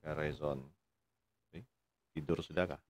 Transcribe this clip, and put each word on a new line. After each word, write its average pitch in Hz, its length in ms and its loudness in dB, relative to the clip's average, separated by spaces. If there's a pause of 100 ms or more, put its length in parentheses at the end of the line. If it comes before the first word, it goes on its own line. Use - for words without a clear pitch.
Ke - 40 -12 (120)
horizon. 73 480 0 (800)
Okey. - 160 -14 (560)
Tidur 78 240 2
sudahkah? 82 480 0